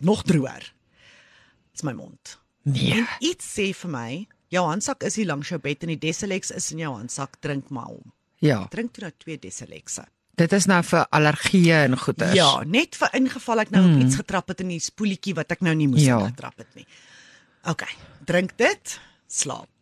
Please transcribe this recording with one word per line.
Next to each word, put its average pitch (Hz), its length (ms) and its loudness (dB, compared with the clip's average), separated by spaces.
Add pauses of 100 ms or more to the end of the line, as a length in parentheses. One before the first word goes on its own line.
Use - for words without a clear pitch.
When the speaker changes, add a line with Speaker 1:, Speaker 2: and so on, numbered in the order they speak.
Speaker 1:
nog 202 240 2
droër. - 480 -2 (1000)
Dis - 100 -18
my 147 100 -4
mond. - 460 -16 (240)
Speaker 2:
Nee. 131 300 0
Speaker 1:
En 233 140 0 (140)
iets 339 240 -4
sê 196 300 -4
vir 175 160 -12
my, 131 360 -10 (220)
jou 180 180 0
handsak 202 360 -4
is 196 140 -4
hier 214 100 -2
langs 147 220 -6
jou 170 120 -6
bed 143 220 -6
en 165 60 -8
die 156 120 -4
Deselex 190 500 -4
is - 220 -8
in 156 60 -10
jou 156 160 -6
handsak, 120 460 -10
drink 143 300 -6
maar 123 200 -12
hom. - 220 -20 (300)
Speaker 2:
Ja. 120 280 2
Speaker 1:
Drink 233 220 -8
toe - 140 -18
nou 156 120 -14
twee 160 200 -14
Deselex'e. - 680 -16 (320)
Speaker 2:
Dit 170 160 4
is 196 140 4
nou 185 160 6
vir 165 220 2 (100)
allergieë 151 680 4
en 127 120 2
goeters. 190 380 0
Speaker 1:
Ja, 147 300 4
net 214 320 0
vir - 180 2
ingeval 254 460 0
ek 214 100 -2
nou 196 140 6
Speaker 2:
Mm. 170 120 8
Speaker 1:
op 127 100 6
iets 135 100 4
getrap - 320 -4
het 185 120 -8
in 185 80 -6
die 165 120 -6
spoelietjie 196 540 -4
wat 160 180 -4
ek - 100 -6
nou 165 120 2
nie 151 140 2
moes 135 140 6
Speaker 2:
Ja. 123 240 6
Speaker 1:
getrap 127 320 -10
het - 160 -20
nie. - 120 -20 (760)
Okay, - 240 -6 (380)
drink 180 320 0
dit, 349 400 -2 (300)
slaap. - 400 -8 (140)